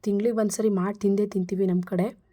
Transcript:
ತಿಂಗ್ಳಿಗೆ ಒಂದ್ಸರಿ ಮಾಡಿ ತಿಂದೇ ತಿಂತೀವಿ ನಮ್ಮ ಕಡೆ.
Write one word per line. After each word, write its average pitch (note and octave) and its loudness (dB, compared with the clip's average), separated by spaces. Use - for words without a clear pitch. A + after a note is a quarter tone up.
ತಿಂಗ್ಳಿಗೆ G#3+ 0
ಒಂದ್ಸರಿ G#3+ 0
ಮಾಡಿ G3 -2
ತಿಂದೇ G3+ 2
ತಿಂತೀವಿ F#3+ -2
ನಮ್ಮ F3+ 2
ಕಡೆ. F#3 0